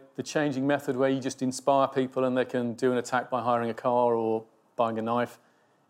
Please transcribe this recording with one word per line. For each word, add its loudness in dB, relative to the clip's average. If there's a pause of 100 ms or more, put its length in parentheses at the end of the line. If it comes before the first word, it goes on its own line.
(160)
the -8
changing -2
method 0
where 2
you 0
just -6
inspire 2
people -2
and 0
they 2
can -4
do 2
an 0
attack -2
by 0
hiring 0
a -2
car 2
or 0 (320)
buying 0
a -4
knife -2 (500)